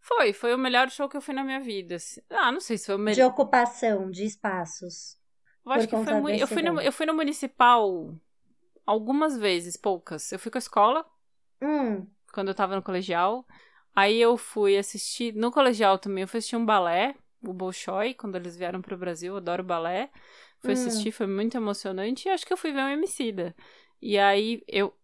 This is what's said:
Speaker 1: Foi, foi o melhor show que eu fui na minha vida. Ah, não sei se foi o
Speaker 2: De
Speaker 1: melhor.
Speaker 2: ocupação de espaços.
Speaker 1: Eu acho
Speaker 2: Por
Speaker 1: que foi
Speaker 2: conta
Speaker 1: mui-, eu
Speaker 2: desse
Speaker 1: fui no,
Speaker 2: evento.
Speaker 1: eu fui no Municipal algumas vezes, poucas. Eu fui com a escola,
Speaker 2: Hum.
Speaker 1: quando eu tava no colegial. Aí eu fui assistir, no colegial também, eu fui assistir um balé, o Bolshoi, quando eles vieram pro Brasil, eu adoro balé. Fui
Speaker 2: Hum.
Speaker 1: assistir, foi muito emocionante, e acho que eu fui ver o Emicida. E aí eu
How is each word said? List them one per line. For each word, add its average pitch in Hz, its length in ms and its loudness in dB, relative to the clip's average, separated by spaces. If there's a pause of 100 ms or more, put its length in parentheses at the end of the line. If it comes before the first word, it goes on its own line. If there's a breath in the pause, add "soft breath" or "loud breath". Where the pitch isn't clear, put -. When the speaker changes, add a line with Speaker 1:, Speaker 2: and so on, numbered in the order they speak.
Speaker 1:
Foi, 302 320 2
foi 240 200 0
o 254 40 0
melhor 254 320 2
show 285 180 -6
que 285 100 -8
eu 277 40 -6
fui 294 120 -10
na 269 100 -4
minha 269 160 -6
vida. 196 380 -8 (320)
Ah, 269 220 2
não 311 80 -4
sei 233 180 -4
se - 100 -10
foi 196 80 0
o - 20 -4
Speaker 2:
De 202 60 -2
Speaker 1:
melhor. 214 240 6
Speaker 2:
ocupação 240 840 2
de 185 160 -6
espaços. 180 920 -6 (480)
Speaker 1:
Eu 240 80 -4
acho 226 140 2
Speaker 2:
Por - 20 -8
Speaker 1:
que 226 140 -2
foi 214 100 0
Speaker 2:
conta 214 80 2
Speaker 1:
mui-, 302 120 0
eu - 60 0
Speaker 2:
desse - 140 0
Speaker 1:
fui 339 100 0
no, 339 100 2
Speaker 2:
evento. 302 120 -2
Speaker 1:
eu 269 60 2
fui 320 140 -4
no 320 80 0
Municipal 240 1000 4 (720)
algumas 262 520 0
vezes, 175 400 0
poucas. 175 540 -4
Eu 190 80 -8
fui 226 120 -8
com - 60 -6
a - 20 -2
escola, 240 460 4 (560)
Speaker 2:
Hum. 254 460 -2 (260)
Speaker 1:
quando 196 140 -4
eu 190 80 -2
tava 196 200 0
no 190 60 -2
colegial. 185 640 -2 (500 soft breath)
Aí 208 240 4
eu 233 180 6
fui 202 400 2
assistir, 214 580 -4
no 233 160 0
colegial 220 480 4
também, 190 240 -4
eu 190 40 -6
fui 233 120 -6
assistir 226 160 -6
um 233 100 0
balé, 202 500 2 (300)
o 185 80 -8
Bolshoi, 190 600 -4
quando 196 220 -10
eles 175 220 -8
vieram 180 240 -6
pro 185 160 -10
Brasil, 175 360 -8
eu 202 40 -8
adoro 180 260 -4
balé. 180 460 -2 (500 soft breath)
Fui 254 120 -2
Speaker 2:
Hum. - 20 2
Speaker 1:
assistir, 226 380 0
foi 214 160 -4
muito 202 280 -2
emocionante, 208 720 -4
e 381 40 0
acho 370 140 -2
que - 80 -2
eu 370 40 -2
fui 320 140 -6
ver 277 120 -2
o 269 40 -2
Emicida. 233 680 -4 (460 soft breath)
E 202 160 0
aí 202 500 4
eu 196 260 0 (100)